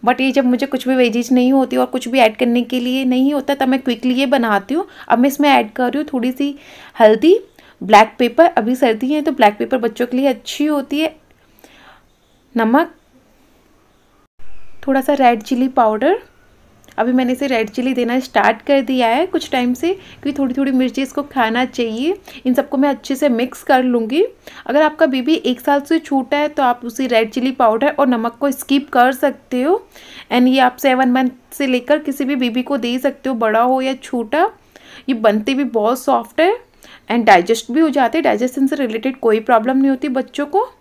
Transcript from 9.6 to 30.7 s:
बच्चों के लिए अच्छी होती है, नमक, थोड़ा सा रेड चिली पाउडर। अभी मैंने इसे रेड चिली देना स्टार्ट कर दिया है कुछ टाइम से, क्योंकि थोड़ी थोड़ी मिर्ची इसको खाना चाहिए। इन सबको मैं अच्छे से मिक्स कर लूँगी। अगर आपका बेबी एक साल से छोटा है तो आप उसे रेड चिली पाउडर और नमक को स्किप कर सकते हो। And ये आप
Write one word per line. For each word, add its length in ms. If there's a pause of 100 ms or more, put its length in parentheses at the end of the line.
बच्चों 280
के 100
लिए 120
अच्छी 380
होती 340
है, 140 (1400)
नमक, 400 (1900)
थोड़ा 140
सा 140
रेड 280
चिली 280
पाउडर। 520 (760)
अभी 140
मैंने 200
इसे 140
रेड 240
चिली 240
देना 260
स्टार्ट 420
कर 200
दिया 260
है 180
कुछ 240
टाइम 240
से, 180
क्योंकि 460
थोड़ी 160
थोड़ी 180
मिर्ची 300
इसको 220
खाना 400
चाहिए। 520 (300)
इन 80
सबको 220
मैं 120
अच्छे 280
से 120
मिक्स 340
कर 200
लूँगी। 400 (440)
अगर 160
आपका 240
बेबी 300
एक 240
साल 200
से 180
छोटा 380
है 120
तो 140
आप 220
उसे 220
रेड 260
चिली 200
पाउडर 460
और 80
नमक 340
को 100
स्किप 420
कर 200
सकते 500
हो। 120 (580)
And 160
ये 120
आप 160